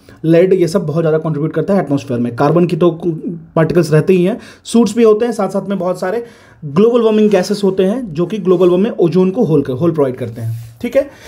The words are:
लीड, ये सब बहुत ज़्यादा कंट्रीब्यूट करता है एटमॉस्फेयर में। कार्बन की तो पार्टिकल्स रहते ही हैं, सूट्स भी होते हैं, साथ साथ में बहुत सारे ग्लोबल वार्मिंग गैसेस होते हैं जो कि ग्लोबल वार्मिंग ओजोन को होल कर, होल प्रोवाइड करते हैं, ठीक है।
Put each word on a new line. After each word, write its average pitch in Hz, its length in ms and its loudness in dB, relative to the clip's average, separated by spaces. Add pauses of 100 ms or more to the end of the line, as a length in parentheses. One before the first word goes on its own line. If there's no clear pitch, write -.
(240)
लीड, 170 280 4
ये 175 160 2
सब 175 180 -2
बहुत 156 160 -2
ज़्यादा 156 160 0
कंट्रीब्यूट 156 340 -4
करता 165 220 -2
है 190 60 2
एटमॉस्फेयर 139 400 -4
में। 120 160 -4
कार्बन 160 300 2
की 170 100 -4
तो 170 140 2 (640)
पार्टिकल्स 160 360 2
रहते 156 200 4
ही 180 120 4
हैं, 214 160 -2 (240)
सूट्स 233 320 2
भी 233 60 2
होते 220 220 4
हैं, 240 80 -2
साथ 196 160 -4
साथ 190 200 -6
में 196 100 -4
बहुत 175 220 -4
सारे 214 240 -4 (400)
ग्लोबल 214 360 2
वार्मिंग 214 300 2
गैसेस 196 340 0
होते 190 200 0
हैं 214 300 -4
जो 165 120 -2
कि 208 120 -6
ग्लोबल 180 300 2
वार्मिंग 185 320 0
ओजोन 185 300 2
को 220 140 -2
होल 151 180 2
कर, 131 100 -6
होल 156 180 0
प्रोवाइड 139 260 -2
करते 117 240 -10
हैं, - 420 -10
ठीक 240 140 -6
है। 277 140 0 (180)